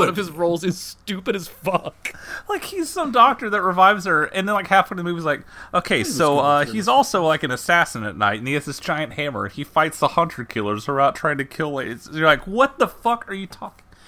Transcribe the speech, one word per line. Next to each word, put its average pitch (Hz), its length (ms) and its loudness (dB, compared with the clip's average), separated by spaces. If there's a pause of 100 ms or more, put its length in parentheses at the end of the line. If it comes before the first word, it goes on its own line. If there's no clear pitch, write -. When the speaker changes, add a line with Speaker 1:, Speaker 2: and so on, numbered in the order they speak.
Speaker 1:
would. - 20 2
Speaker 2:
of 175 80 -2
his 190 140 -4
roles 165 340 0
is 185 140 -2
stupid - 580 -6
as 175 120 -10
fuck. - 680 -6 (340)
Speaker 3:
Like, 403 160 -4
he's 359 240 -6
some 311 240 -4
doctor 240 380 4
that 202 100 4
revives 185 460 4
her, 156 180 2
and 190 240 -2
then, 208 60 0
like, 196 140 -2
halfway 190 260 4
through - 20 -10
the 175 80 -6
movie, 175 140 -4
he's 165 80 -6
like, 147 180 -2 (300)
"Okay, 180 220 0
Speaker 1:
He 117 80 2
was 143 120 -4
Speaker 3:
so, 147 200 4
Speaker 1:
good 143 40 4
Speaker 3:
uh, 143 200 4
Speaker 1:
with 143 140 -2
Speaker 3:
he's 208 120 -2
Speaker 1:
her. 247 60 2
Speaker 3:
also, 233 340 4
like, 156 160 2
an 139 80 -2
assassin 143 540 0
at 101 120 -8
night, 104 220 2
and 120 100 -10
he 139 60 -2
has 143 100 -2
this 143 160 -10
giant 156 340 -6
hammer. 127 340 -4
He 139 140 -10
fights 156 360 0
the 139 100 2
hunter 165 360 -2
killers 104 420 -4
who 143 60 -4
are 139 100 0
out 135 120 2
trying 151 220 -2
to 135 80 -4
kill 147 300 -6
ladies." 120 360 -8
You're 156 160 0
like, 147 200 4
"What 247 320 0
the 220 100 4
fuck - 400 -4
are 202 60 -8
you 190 120 -10
talking?" - 380 -18 (240)